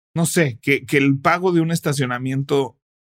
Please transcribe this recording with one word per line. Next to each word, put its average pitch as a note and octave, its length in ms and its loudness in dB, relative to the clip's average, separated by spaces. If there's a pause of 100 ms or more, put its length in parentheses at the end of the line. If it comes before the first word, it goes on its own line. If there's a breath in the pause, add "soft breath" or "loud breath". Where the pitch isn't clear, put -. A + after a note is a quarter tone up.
(160)
no E3 100 0
sé, D3 360 0
que, C#3 240 0
que D3+ 120 0
el C#3 220 4
pago F3+ 320 0
de E3+ 100 4
un E3 100 -2
estacionamiento C3+ 1080 -2 (240)